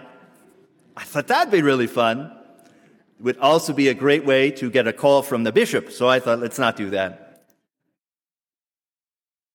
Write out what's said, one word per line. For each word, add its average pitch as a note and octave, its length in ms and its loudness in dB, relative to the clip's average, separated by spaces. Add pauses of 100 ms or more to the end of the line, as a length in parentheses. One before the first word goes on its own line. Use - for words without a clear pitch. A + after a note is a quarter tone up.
(960)
I - 80 -16
thought - 240 -6
that'd D4+ 240 2
be E3+ 100 4
really C3 240 2
fun. A#2+ 460 -2 (840)
It G#2 40 -20
would B2 160 -2
also D#3 340 2
be C#3 160 2
a B2 60 0
great C#3+ 300 0
way C3+ 280 2
to C3 180 -8
get A#2 160 2
a A2+ 60 -2
call C#3 300 2
from A#2+ 220 -4
the A2 80 -2
bishop, D3 380 0
so B2 180 -2
I B2+ 100 2
thought, A#2+ 220 -2
"Let's A#2 180 -8
not A#2 180 0
do G2+ 140 -8
that." F#2+ 540 -8 (2000)